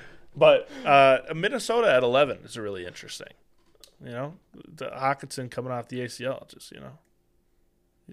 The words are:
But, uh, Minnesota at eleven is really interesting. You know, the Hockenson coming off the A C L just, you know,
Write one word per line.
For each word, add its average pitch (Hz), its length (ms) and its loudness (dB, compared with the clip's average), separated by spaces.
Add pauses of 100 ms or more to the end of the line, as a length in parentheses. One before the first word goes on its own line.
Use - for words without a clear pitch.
(360)
But, 143 340 6 (140)
uh, 139 360 6 (140)
Minnesota 220 580 0
at 127 120 4
eleven 123 400 2
is 110 140 -16
really 98 280 -8
interesting. - 460 -16 (720)
You 123 80 -16
know, 139 220 -10 (200)
the - 340 -16
Hockenson 135 600 -6
coming 127 220 -8
off 120 160 -8
the 123 140 -10
A 123 80 -8
C 120 160 -12
L 131 240 -8
just, - 220 -20
you - 100 -18
know, 135 160 -18 (1160)